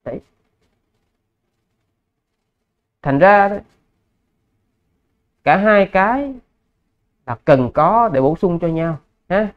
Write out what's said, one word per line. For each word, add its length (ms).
Đấy. 160
Thành 180
ra 280
đó, 100
cả 140
hai 280
cái 480
là 200
cần 280
có 400
để 80
bổ 140
sung 240
cho 80
nhau 300
ha. 280